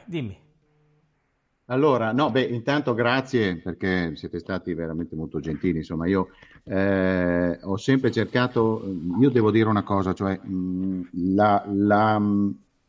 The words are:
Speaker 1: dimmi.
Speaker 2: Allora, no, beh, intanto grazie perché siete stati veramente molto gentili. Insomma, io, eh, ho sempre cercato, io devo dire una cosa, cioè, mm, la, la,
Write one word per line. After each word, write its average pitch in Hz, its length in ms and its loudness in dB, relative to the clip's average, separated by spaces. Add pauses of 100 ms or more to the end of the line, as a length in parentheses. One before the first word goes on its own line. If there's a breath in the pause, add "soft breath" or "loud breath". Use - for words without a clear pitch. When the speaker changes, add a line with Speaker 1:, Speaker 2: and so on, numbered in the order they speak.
Speaker 1:
dimmi. 135 360 -10 (1300)
Speaker 2:
Allora, 123 460 2
no, 123 180 0
beh, 127 120 2
intanto 127 500 -2
grazie 120 640 0
perché 87 600 -2
siete 87 240 -10
stati 90 340 -6
veramente 80 400 -8
molto 78 260 -8
gentili. 80 380 -2
Insomma, 80 280 -6
io, 92 240 0 (340 loud breath)
eh, 92 1000 0
ho 95 160 -6
sempre 131 320 2
cercato, 113 720 0 (380)
io 139 100 6
devo 117 200 4
dire 110 180 4
una 104 140 2
cosa, 95 300 0
cioè, 95 320 -2
mm, 92 580 -4 (320)
la, 101 340 4
la, 104 520 4 (680)